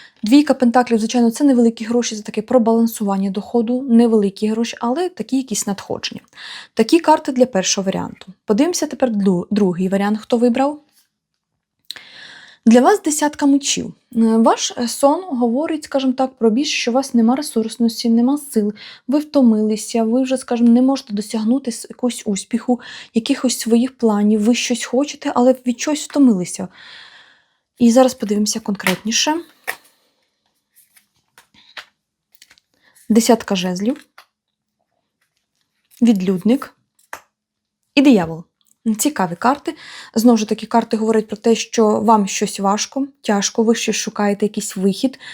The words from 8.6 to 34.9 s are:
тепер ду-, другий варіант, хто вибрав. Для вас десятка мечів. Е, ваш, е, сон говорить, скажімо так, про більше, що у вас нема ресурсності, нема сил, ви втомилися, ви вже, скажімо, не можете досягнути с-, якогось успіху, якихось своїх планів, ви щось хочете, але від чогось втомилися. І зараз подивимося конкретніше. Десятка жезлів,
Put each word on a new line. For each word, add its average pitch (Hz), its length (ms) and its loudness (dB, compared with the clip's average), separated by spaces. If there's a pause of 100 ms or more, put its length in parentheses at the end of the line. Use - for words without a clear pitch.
тепер 262 240 -2
ду-, 196 400 0
другий 185 380 -2
варіант, 196 320 -2
хто - 160 -2
вибрав. 254 440 0 (1900)
Для 226 140 8
вас 392 220 4
десятка 294 440 -2
мечів. 277 480 0 (220)
Е, 226 40 0
ваш, 226 580 2
е, 240 100 -4
сон 294 400 0
говорить, 285 560 -2
скажімо 262 280 -2
так, 262 220 -2
про 226 160 2
більше, 277 260 -2
що - 140 -4
у 226 40 -2
вас 269 200 -2
нема 233 220 4
ресурсності, 233 760 -2
нема 240 280 2
сил, 214 340 -2 (360)
ви 277 100 0
втомилися, 226 840 0
ви 233 180 0
вже, 262 140 -2
скажімо, 240 320 0
не 233 140 6
можете 269 300 0
досягнути 220 580 -2
с-, - 200 -12
якогось - 360 -6
успіху, 226 540 -4 (340)
якихось 240 440 -2
своїх 233 400 0
планів, 208 440 2
ви 233 120 2
щось - 300 -4
хочете, 285 500 -4
але 254 220 4 (100)
від 247 140 -4
чогось 294 240 -4
втомилися. 202 640 0 (1080)
І 240 120 6
зараз 254 240 4
подивимося 208 460 -4
конкретніше. 220 800 -4 (3750)
Десятка 226 480 2
жезлів, 190 500 -6 (2000)